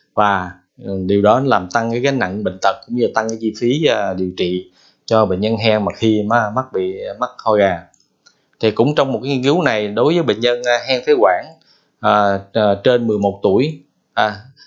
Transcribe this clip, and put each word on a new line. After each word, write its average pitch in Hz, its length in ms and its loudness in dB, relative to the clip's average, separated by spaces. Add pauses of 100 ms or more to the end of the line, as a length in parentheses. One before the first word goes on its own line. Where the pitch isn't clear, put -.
(140)
Và, 98 360 0 (340)
ừ, 101 60 -10 (160)
điều 101 160 2
đó 110 220 4
làm 101 260 0
tăng 117 200 -2
cái 120 100 -2
gánh 135 180 -2
nặng 101 260 -4
bệnh 92 180 -4
tật 98 140 0 (100)
cũng 117 100 -6
như 120 180 0
tăng 113 140 -2
cái 113 120 -8
chi 110 200 -4
phí, 139 260 0
à, 104 280 0
điều 92 220 -4
trị 180 340 -4 (360)
cho 113 200 4
bệnh 92 140 -2
nhân 110 160 0
hen 107 280 0
mà 95 120 -2
khi 110 300 2
mà 110 240 0
mắc 127 220 -6
bị, 95 220 -4 (260)
mắc 123 180 -6
ho 113 140 -2
gà. 95 300 2 (760)
Thì 110 100 2
cũng 123 240 2
trong 139 180 2
một 110 100 -4
cái 139 100 -4
nghiên 127 120 -2
cứu 160 180 2
này, 110 260 0
đối 120 260 0
với 170 80 0
bệnh 110 180 0
nhân, 120 240 0
à, 120 140 2 (100)
hen 127 180 0
phế 151 60 4
quản, 104 320 4 (560)
à, 104 380 2 (140)
à, 107 220 2 (100)
trên 123 220 2
mười 107 120 0
một 98 240 -2
tuổi, 127 400 0 (320)
à, 107 220 0 (300)